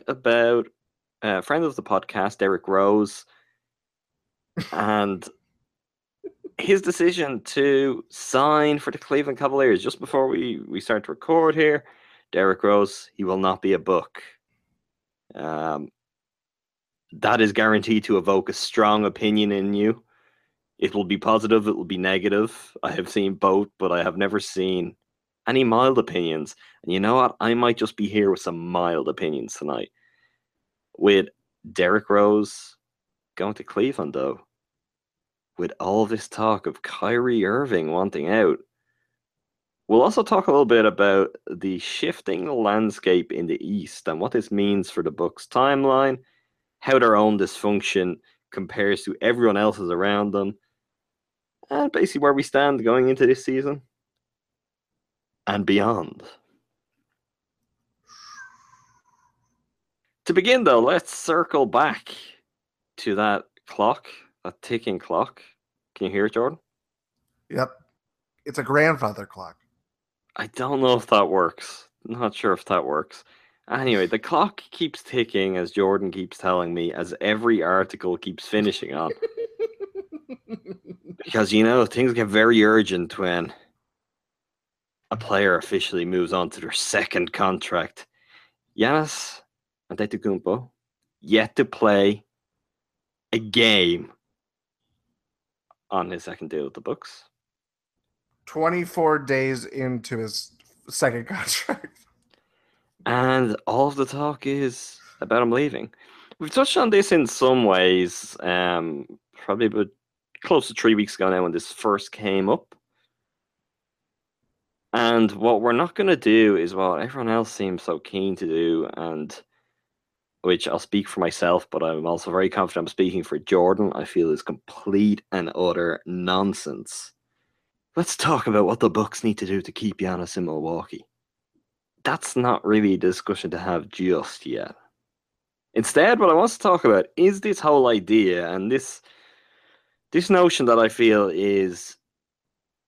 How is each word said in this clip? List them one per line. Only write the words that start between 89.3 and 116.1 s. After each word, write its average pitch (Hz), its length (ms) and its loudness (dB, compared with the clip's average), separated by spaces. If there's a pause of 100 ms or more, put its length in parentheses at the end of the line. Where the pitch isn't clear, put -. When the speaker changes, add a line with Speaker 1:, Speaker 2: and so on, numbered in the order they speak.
Speaker 1:
Antetokounmpo, 104 800 -4 (500)
yet 110 360 0
to 127 100 2
play 104 580 2 (1080)
a 117 60 -2
game 104 720 2 (1800)
on 92 200 -4
his 87 140 -12
second 82 240 -14
deal 73 160 -6
with 69 100 -12
the - 60 -18
Bucks. - 440 -12 (1200)
Speaker 2:
Twenty-four 165 720 0
days 131 480 -2
into 127 500 -6
his 113 360 -10 (360)
second 120 380 -2
<laughs> - 20 -14
contract. - 720 -6 (1040)
Speaker 1:
And 123 500 2 (120)
all 131 220 2
of 139 80 -6
the 139 100 0
talk 143 400 -6
is 139 520 -6 (220)
about 117 220 0
him 120 80 2
leaving. 135 420 -2 (460)
We've 156 120 -10
touched 269 280 0
on 262 100 2
this 196 240 2
in 156 140 4
some 131 380 2
ways, 92 760 2
um, 87 640 -2 (300)
probably 110 300 -2
about 104 220 -2 (560)
close - 240 2
to 117 60 -14
three 113 200 2
weeks 104 220 0
ago 95 120 0
now 92 140 0
when 87 80 -2
this 85 220 -8
first 101 400 -4
came 98 360 -2
up. - 280 -4 (2250)
And 117 400 4
what 107 280 2
we're 120 120 2
not 147 240 -2
gonna 196 180 2